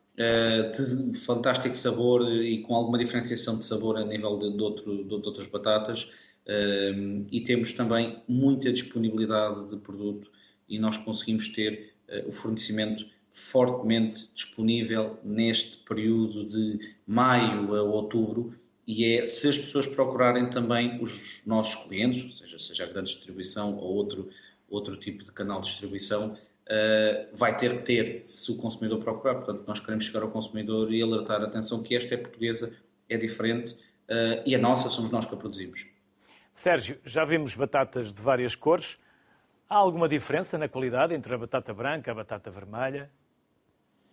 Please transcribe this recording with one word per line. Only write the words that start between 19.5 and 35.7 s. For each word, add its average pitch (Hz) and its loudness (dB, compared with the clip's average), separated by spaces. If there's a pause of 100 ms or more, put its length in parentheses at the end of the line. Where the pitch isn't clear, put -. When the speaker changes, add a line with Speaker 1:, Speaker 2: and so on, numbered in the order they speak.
Speaker 1:
pessoas 135 0
procurarem 123 2
também 120 0
os - -10
nossos 110 0
clientes, 123 0
ou - -12
seja, 85 -18
seja 87 -6
a 87 -6
grande 98 -6
distribuição 95 -4
ou 92 -4
outro, 101 -2 (400)
outro 98 -6
tipo - -10
de - -20
canal 98 -6
de 98 -6
distribuição, 104 -4 (300)
eh, 107 4
vai 113 2
ter 123 2
que - -8
ter, 113 2
se - -6
o - -4
consumidor 110 -2
procurar. - -2
Portanto, - -8
nós 104 -6
queremos 110 -2
chegar 110 -2
ao 107 -2
consumidor 110 -2
e 113 4
alertar 110 0
a 107 -2
atenção 110 -4
que 120 -2
esta 120 -2
é 120 0
portuguesa, 117 -4 (340)
é 113 0
diferente, 113 -2 (340)
eh, 117 0
e 131 2
é 127 6
nossa, 123 4
somos 113 -2
nós 113 0
que - -10
a 107 -6
produzimos. 95 -10 (640)